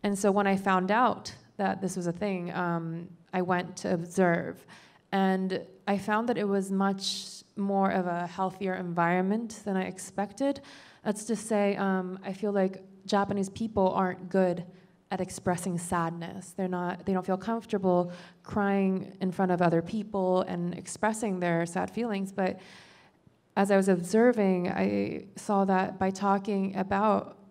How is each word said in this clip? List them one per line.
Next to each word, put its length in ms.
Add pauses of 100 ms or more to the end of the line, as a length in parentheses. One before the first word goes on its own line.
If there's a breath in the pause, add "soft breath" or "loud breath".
And 120
so 140
when 160
I 100
found 360
out 420 (220)
that 240
this 160
was 100
a 60
thing, 400
um, 560 (240)
I 100
went 360
to 140
observe, 720 (460 loud breath)
and 540 (220)
I 120
found 300
that 80
it 120
was 220
much 760 (120)
more 340
of 160
a 200
healthier 480
environment 880
than 120
I 80
expected. 760 (440 loud breath)
That's 200
to 120
say, 400
um, 480
I 80
feel 200
like 300 (240)
Japanese 440
people 420
aren't 360
good 360 (480 loud breath)
at 80
expressing 580
sadness. 800
They're 100
not, 400
they 60
don't 120
feel 120
comfortable 760 (320 loud breath)
crying 800
in 100
front 220
of 100
other 180
people 640
and 320
expressing 640
their 260
sad 240
feelings. 440
But 260 (1000 loud breath)
as 140
I 60
was 120
observing, 840
I 560 (100)
saw 300
that 340
by 100
talking 640
about 640 (120)